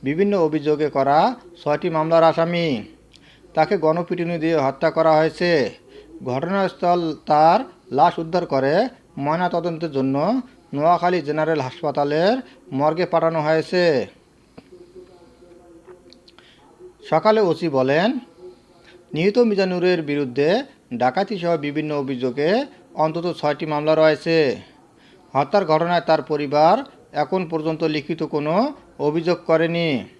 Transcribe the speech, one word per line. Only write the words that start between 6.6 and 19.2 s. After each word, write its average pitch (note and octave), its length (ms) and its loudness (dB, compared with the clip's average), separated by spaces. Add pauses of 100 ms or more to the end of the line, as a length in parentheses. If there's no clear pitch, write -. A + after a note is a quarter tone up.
তার D#3+ 340 4 (300)
লাশ D#3 280 2
উদ্ধার E3+ 280 -2
করে D3 420 0 (300)
ময়নাতদন্তের E3 760 -2
জন্য C#3 480 0 (340)
নোয়াখালী E3+ 460 2
জেনারেল D#3 400 -2
হাসপাতালের D3 760 -2 (340)
মর্গে D#3 340 0
পাঠানো E3 360 0
হয়েছে।" D#3+ 640 0 (3000)
সকালে G#3+ 300 4
ওসি F3 280 0
বলেন, D3 500 0 (960)
নিহত G3 240 0